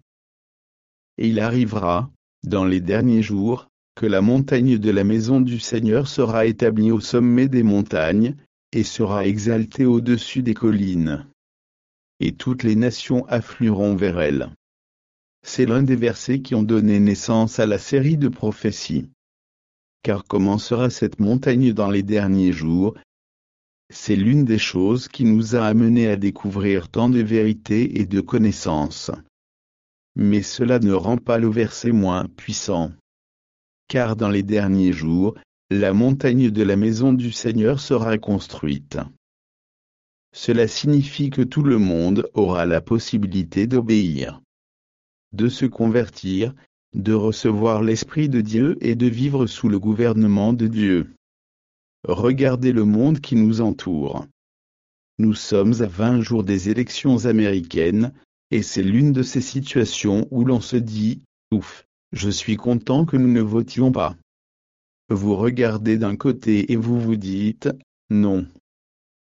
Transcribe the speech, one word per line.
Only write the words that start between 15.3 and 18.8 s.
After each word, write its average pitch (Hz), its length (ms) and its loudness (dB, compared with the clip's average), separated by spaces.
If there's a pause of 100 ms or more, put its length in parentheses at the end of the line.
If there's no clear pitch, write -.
C'est - 240 -2
l'un 120 160 2
des 131 140 2
versets 120 440 -2
qui 131 140 -6
ont 107 80 2
donné 107 380 2
naissance 110 580 2
à 110 80 2
la 101 120 0
série 143 380 0
de 139 120 0
prophéties. - 840 -4 (920)